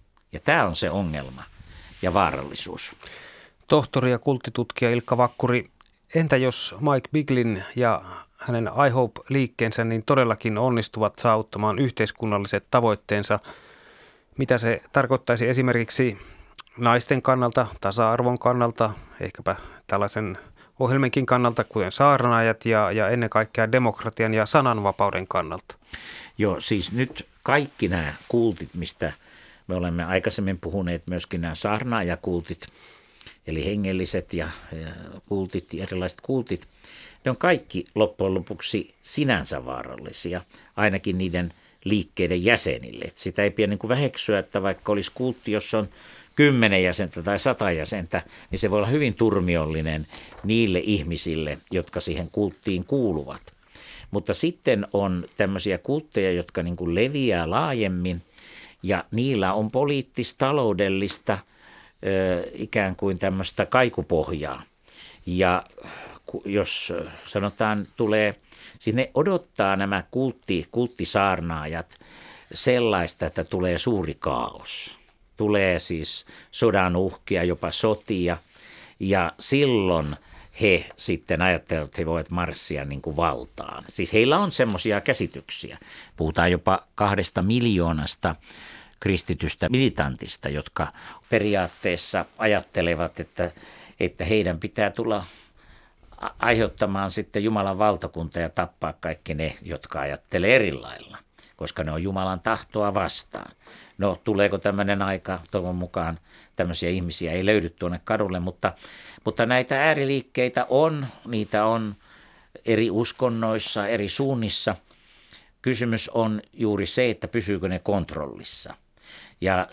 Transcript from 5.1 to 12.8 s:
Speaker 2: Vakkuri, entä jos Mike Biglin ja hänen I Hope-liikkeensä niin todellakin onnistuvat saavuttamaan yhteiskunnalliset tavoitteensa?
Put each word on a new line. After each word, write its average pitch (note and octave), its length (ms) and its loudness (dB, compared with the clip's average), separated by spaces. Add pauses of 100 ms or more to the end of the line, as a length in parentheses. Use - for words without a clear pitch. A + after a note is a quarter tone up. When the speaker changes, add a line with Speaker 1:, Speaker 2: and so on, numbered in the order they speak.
Speaker 2:
Vakkuri, A#2+ 520 2 (460)
entä D#3 220 4
jos - 420 0
Mike C#3+ 320 0
Biglin B2 520 0 (120)
ja A#2 260 2 (360)
hänen A#2 320 -2 (180)
I - 20 4
Hope-liikkeensä A#2+ 920 0
niin A2+ 200 0
todellakin A#2 540 2
onnistuvat A2+ 600 0
saavuttamaan G#2+ 600 2
yhteiskunnalliset G#2+ 920 0
tavoitteensa? G#2 680 2 (1000)